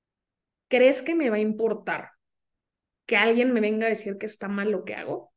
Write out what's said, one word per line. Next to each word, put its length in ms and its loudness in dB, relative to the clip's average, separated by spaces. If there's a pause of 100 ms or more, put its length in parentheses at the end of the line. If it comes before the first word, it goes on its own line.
(680)
¿crees 340 6
que 140 -2
me 140 2
va 80 0
a 20 0
importar 720 -2 (920)
que 120 0
alguien 360 4
me 80 2
venga 260 0
a 20 0
decir 280 -6
que 80 -10
está 220 -10
mal 240 -2
lo 140 -4
que 100 -10
hago? 200 -8 (220)